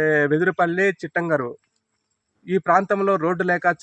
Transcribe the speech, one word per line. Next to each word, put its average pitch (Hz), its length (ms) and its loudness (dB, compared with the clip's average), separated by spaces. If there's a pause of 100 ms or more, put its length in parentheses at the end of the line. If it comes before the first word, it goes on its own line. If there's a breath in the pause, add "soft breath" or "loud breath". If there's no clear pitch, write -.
(260)
వెదురుపల్లి 175 600 0
చిట్టంగరు 156 680 -4 (920)
ఈ 185 100 0
ప్రాంతంలో 196 580 0
రోడ్డు 175 260 -2
లేక 180 200 -2 (200)